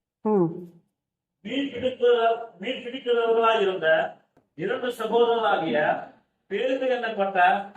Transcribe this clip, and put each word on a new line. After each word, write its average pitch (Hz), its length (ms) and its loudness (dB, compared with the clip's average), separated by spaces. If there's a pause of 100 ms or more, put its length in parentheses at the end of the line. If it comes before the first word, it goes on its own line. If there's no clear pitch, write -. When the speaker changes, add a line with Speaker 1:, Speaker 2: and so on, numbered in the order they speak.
(220)
Speaker 1:
ம். 202 260 2 (960)
Speaker 2:
மீன் 262 320 -6
பிடிக்கிற-, 240 600 2 (240)
மீன் 247 160 -6
பிடிக்கிறவர்களாய் 226 840 0
இருந்த 160 540 2 (400)
இரண்டு 240 320 -4
சகோதரராகிய 220 1120 0 (500)
பேதுரு 254 400 -2
என்னப்பட்ட 202 500 -2 (380)